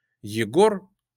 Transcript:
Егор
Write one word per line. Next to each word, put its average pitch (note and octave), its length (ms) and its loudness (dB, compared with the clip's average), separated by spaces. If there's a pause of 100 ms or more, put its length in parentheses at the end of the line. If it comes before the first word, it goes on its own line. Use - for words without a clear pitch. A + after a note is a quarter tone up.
(220)
Егор A#2+ 640 0 (280)